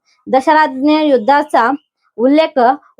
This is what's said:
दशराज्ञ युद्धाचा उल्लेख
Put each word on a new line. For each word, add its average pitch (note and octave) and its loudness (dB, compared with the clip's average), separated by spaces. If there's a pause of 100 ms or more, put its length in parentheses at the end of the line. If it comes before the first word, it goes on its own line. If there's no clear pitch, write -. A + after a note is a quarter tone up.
(280)
दशराज्ञ C#4 0
युद्धाचा C#4+ 0 (460)
उल्लेख D4 0 (400)